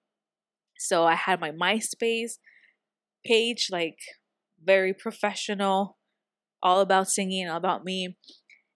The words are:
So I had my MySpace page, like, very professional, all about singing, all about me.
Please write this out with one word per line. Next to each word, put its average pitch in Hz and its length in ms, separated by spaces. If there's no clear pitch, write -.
So 170 260
I 165 100
had 175 260
my 156 100
MySpace 226 840
page, 233 440
like, 170 280
very 190 320
professional, 202 1040
all 185 180
about 190 280
singing, 190 400
all 160 80
about 170 280
me. 185 320